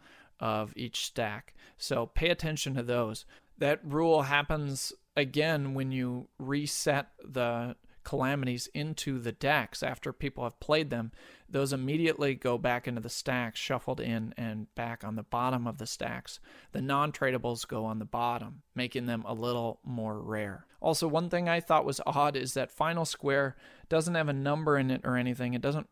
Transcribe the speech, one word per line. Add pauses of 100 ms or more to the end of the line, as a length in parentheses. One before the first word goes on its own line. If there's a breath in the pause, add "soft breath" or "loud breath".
(380 loud breath)
of
each
stack. (240 loud breath)
So
pay
attention
to
those. (340 loud breath)
That
rule
happens (240)
again
when
you (100)
reset (160)
the (340 soft breath)
calamities
into
the
decks
after
people
have
played
them, (340 loud breath)
those
immediately
go
back
into
the
stacks,
shuffled
in
and
back
on
the
bottom
of
the
stacks. (320 loud breath)
The
non-tradables
go
on
the
bottom, (120)
making
them
a
little
more
rare. (160 soft breath)
Also,
one
thing
I
thought
was
odd
is
that
Final
Square (340 loud breath)
doesn't
have
a
number
in
it
or
anything.
It
doesn't